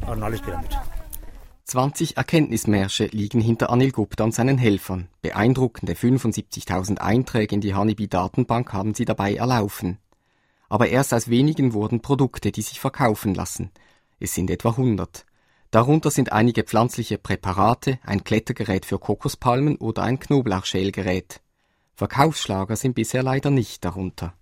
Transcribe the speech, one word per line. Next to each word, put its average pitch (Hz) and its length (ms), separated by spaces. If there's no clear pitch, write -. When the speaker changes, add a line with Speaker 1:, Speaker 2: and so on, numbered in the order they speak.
Speaker 1:
or 120 80
knowledge 107 280
pyramid. 87 280
Speaker 2:
Zwanzig 143 520
Erkenntnismärsche 110 920
liegen 107 340
hinter 113 300
Anil 127 200
Gupta 107 320
und 113 120
seinen 127 240
Helfern. 98 480
Beeindruckende 107 720
fünfundsiebzigtausend 104 1040
Einträge 107 540
in 101 60
die 98 120
Honeybee-Datenbank 104 960
haben 104 220
sie 117 120
dabei 101 300
erlaufen. 104 640
Aber 104 200
erst 131 240
aus 113 140
wenigen 131 460
wurden 107 280
Produkte, 131 500
die - 100
sich - 180
verkaufen 113 540
lassen. 90 380
Es - 160
sind 90 160
etwa 110 260
hundert. 110 480
Darunter 143 400
sind - 200
einige 113 320
pflanzliche 113 540
Präparate, 101 840
ein 101 200
Klettergerät 104 640
für 98 140
Kokospalmen 131 800
oder 113 260
ein 123 160
Knoblauchschälgerät. 95 1200
Verkaufsschlager 107 800
sind 127 180
bisher 123 300
leider 135 260
nicht 135 340
darunter. 90 580